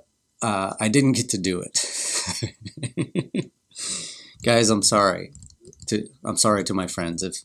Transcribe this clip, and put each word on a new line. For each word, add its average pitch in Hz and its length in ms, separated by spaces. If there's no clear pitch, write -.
uh, 101 360
I 110 120
didn't 135 240
get 120 160
to - 80
do 92 240
it. - 240
<laughs> - 680
Guys, 117 260
I'm 104 140
sorry 95 480
to, 107 220
I'm 104 120
sorry 104 280
to 104 80
my 92 140
friends 85 360
if 92 220